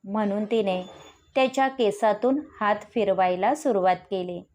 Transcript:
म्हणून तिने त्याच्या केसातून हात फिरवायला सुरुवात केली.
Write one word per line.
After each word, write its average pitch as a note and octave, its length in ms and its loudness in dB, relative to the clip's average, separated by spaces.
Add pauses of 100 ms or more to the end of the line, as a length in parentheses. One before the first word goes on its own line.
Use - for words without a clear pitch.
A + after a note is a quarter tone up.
म्हणून G#3 420 -2
तिने G3 380 0 (520)
त्याच्या C4 320 2
केसातून A#3 720 0 (200)
हात G#3+ 160 2 (180)
फिरवायला F#3+ 640 2
सुरुवात G3 400 2
केली. F3+ 480 -8 (120)